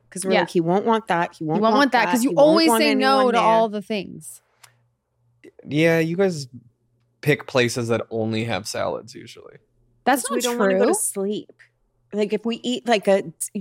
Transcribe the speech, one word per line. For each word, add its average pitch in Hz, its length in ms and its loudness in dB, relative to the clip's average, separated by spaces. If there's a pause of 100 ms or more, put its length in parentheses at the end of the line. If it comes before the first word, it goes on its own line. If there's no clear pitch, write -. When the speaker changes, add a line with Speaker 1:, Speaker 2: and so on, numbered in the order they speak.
Speaker 1:
'cause 185 160 -12
we're 190 80 0
Speaker 2:
Yeah. 208 80 4
Speaker 1:
like, - 100 -4
"He 180 100 0
won't 175 260 0
want 220 220 0
that. 175 260 -2
He 165 100 -12
Speaker 2:
You 156 60 -6
Speaker 1:
won't 175 100 0
Speaker 2:
won't 220 140 4
Speaker 1:
want 254 60 4
Speaker 2:
want 277 120 2
that 226 140 2
Speaker 1:
that. 175 60 -2
Speaker 2:
'cause 240 120 0
you 277 60 0
Speaker 1:
He 170 60 -2
won't 285 120 6
Speaker 2:
always 330 200 4
Speaker 1:
want 226 140 4
Speaker 2:
say 294 120 2
no 262 220 2
Speaker 1:
anyone 254 180 2
Speaker 2:
to 233 40 2
Speaker 1:
there." 220 80 2
Speaker 2:
all 226 220 2
the 208 140 -8
things. - 580 -10 (1300)
Speaker 3:
Yeah, 165 320 2
you 165 180 -2
guys 175 320 -2 (720)
pick 139 260 -2
places 120 420 0
that 113 220 0
only 110 340 -2
have 107 220 -6
salads 98 480 -6
usually. - 420 -20 (480)
Speaker 2:
That's 254 180 2
Speaker 1:
'Cause - 80 -8
Speaker 2:
not - 60 -2
Speaker 1:
we 247 60 -2
don't 240 140 -2
Speaker 2:
true. 220 100 2
Speaker 1:
wanna 190 120 2
go 208 80 4
to 339 80 2
sleep. 202 580 -6 (600)
Like, 208 200 -2
if 208 140 -4
we 233 160 -4
eat, 240 260 -6
like, 220 180 2
a, 190 260 2 (280)